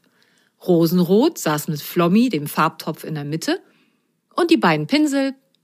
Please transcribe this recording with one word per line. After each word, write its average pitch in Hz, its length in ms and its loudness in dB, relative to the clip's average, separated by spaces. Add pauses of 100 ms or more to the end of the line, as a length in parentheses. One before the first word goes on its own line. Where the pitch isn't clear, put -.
(640)
Rosenrot 180 720 2
saß 151 300 -4
mit 151 140 -6
Flommi, 185 480 2
dem 147 180 -6
Farbtopf, 160 560 -4
in 156 120 -10
der 143 100 -8
Mitte 165 340 -4 (760)
und 349 160 0
die 330 60 6
beiden 160 300 0
Pinsel, 277 460 0 (300)